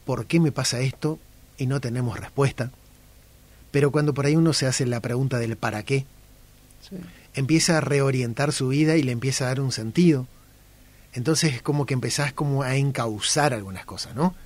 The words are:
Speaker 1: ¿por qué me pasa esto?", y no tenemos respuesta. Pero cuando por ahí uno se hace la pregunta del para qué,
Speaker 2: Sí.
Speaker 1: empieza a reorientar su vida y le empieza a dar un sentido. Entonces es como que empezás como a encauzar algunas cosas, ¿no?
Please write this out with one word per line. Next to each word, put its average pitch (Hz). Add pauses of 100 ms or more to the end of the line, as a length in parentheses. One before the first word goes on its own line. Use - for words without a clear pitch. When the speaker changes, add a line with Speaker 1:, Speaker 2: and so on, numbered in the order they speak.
Speaker 1:
¿por 120
qué 165
me 151
pasa 127
esto?", 151 (400)
y 131
no 139
tenemos 120
respuesta. 131 (1000)
Pero 143
cuando 147
por 135
ahí 151
uno 165
se 139
hace 131
la 120
pregunta 127
del 113
para 107
qué, 135 (840)
Speaker 2:
Sí. 190 (380)
Speaker 1:
empieza 156
a -
reorientar 135
su 131
vida 156
y 156
le 123
empieza 131
a 123
dar 131
un 131
sentido. 131 (880)
Entonces 147
es 120
como 147
que 139
empezás 131
como 139
a 131
encauzar 135
algunas 98
cosas, -
¿no? 170 (120)